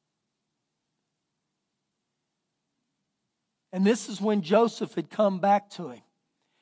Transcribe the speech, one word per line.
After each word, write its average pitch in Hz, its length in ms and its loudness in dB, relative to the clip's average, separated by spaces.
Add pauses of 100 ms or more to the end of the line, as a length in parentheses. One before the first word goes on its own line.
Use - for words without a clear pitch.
(3750)
And 185 140 2
this 226 220 2
is 190 120 -8
when 208 220 0
Joseph 208 520 0
had 170 160 -8
come 196 280 0
back 202 320 0
to 160 200 -12
him. 113 120 -18 (600)